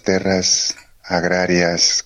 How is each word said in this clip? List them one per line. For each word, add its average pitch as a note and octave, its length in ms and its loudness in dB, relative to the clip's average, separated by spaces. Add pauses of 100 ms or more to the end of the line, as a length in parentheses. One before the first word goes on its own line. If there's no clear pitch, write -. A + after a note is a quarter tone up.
terres F#2+ 720 0 (320)
agràries F2 1000 0